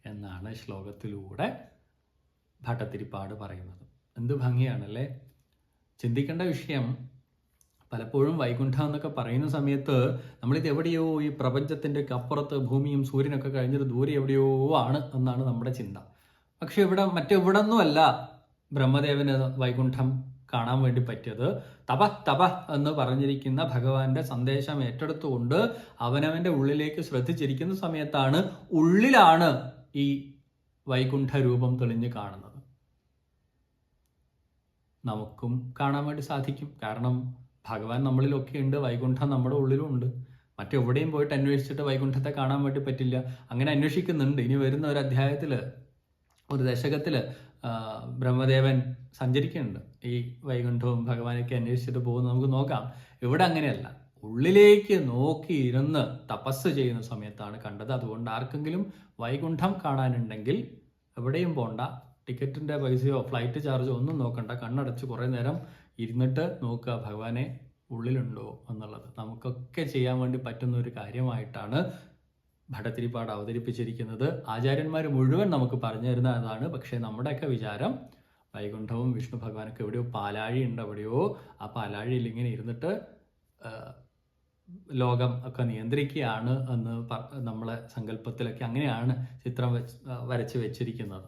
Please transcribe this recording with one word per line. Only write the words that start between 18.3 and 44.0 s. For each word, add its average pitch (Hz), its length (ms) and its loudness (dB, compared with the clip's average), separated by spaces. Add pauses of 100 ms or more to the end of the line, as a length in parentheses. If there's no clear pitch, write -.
ബ്രഹ്മദേവന് 139 600 4
വൈകുണ്ഠം 131 920 0 (300)
കാണാൻ 123 280 2
വേണ്ടി 123 220 4
പറ്റിയത്. 120 580 -4 (280)
"തപ, 160 160 4
തപ" 180 680 2
എന്ന് 143 180 2
പറഞ്ഞിരിക്കുന്ന 135 720 0
ഭഗവാന്റെ 131 580 2
സന്ദേശം 135 600 0
ഏറ്റെടുത്തുകൊണ്ട് 147 920 0 (240)
അവനവൻ്റെ 156 500 2
ഉള്ളിലേക്ക് 147 500 2
ശ്രദ്ധിച്ചിരിക്കുന്ന 143 760 0
സമയത്താണ്, 156 760 2 (220)
ഉള്ളിലാണ് 170 1000 8 (240)
ഈ 139 400 0 (540)
വൈകുണ്ഠ 131 480 2
രൂപം 127 420 4
തെളിഞ്ഞു 117 300 0
കാണുന്നത്. 104 540 -10 (2500)
നമുക്കും 120 760 -4
കാണാൻ 143 260 0
വേണ്ടി 147 160 -4
സാധിക്കും. 139 500 -6 (100)
കാരണം 123 540 -2 (320)
ഭഗവാൻ 113 360 -2
നമ്മളിലൊക്കെ 135 540 2
ഉണ്ട്, 135 180 2
വൈകുണ്ഠം 127 540 0
നമ്മുടെ 127 260 2
ഉള്ളിലും 135 300 2
ഉണ്ട്. 123 200 0 (520)
മറ്റെവിടെയും 131 520 2
പോയിട്ട് 147 240 0
അന്വേഷിച്ചിട്ട് 139 480 2
വൈകുണ്ഠത്തെ 135 480 0
കാണാൻ 139 320 0
വേണ്ടി 135 180 0
പറ്റില്ല. 127 580 -2 (120)
അങ്ങനെ 131 220 0
അന്വേഷിക്കുന്നുണ്ട്. 143 680 2